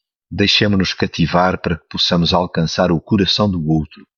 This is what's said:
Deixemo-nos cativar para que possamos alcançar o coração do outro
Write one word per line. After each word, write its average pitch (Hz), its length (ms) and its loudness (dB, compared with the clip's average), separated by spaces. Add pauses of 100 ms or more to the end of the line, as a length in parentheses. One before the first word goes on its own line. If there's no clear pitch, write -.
(300)
Deixemo-nos 98 640 0
cativar 90 680 0
para 85 160 -4
que - 100 -18
possamos 87 460 0
alcançar 87 580 0
o 78 80 2
coração 104 500 0
do 85 160 -4
outro 78 400 -2 (120)